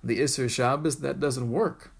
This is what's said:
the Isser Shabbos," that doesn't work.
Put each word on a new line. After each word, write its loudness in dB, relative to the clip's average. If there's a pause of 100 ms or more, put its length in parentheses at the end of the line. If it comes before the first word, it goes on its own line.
the 0
Isser 2
Shabbos," 2
that -4
doesn't 0
work. -2